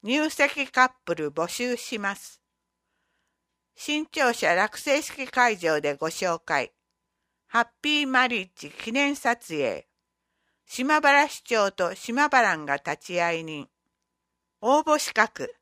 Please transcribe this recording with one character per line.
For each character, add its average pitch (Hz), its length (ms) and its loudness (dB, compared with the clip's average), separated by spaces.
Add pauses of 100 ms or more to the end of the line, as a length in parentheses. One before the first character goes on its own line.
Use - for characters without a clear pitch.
入 302 260 0
籍 285 380 -2
カ 262 160 4
ッ 254 60 0 (140)
プ 170 120 -2
ル 147 160 -6
募 165 160 -2
集 247 280 -4
し 233 220 -8
ま 202 160 -4
す。 - 260 -20 (1300)
新 302 320 -4
庁 262 260 0
舎 175 220 2
落 196 240 0
成 294 240 0
式 - 240 -10
会 240 300 2
場 160 240 0
で 147 160 -2
ご 156 120 -6
紹 170 360 -4
介。 139 280 -2 (760)
ハ 233 140 0
ッ 233 60 -2 (120)
ピ 294 240 0
ー - 20 -4
マ 254 220 4
リ 226 160 -4
ッ 185 100 -20
ジ - 160 -16
記 - 220 -10
念 285 240 0
撮 240 380 -4
影。 113 340 -4 (760)
島 302 340 0
原 285 280 6
市 - 140 -12
長 208 300 0
と 180 220 -2
島 269 340 0
原 220 300 4
が 143 180 -2
立 156 200 -6
ち 175 240 -4
会 170 200 0
い 160 40 -10
人。 156 240 -10 (920)
応 277 220 4
募 302 160 2
資 - 160 -6
格。 - 480 0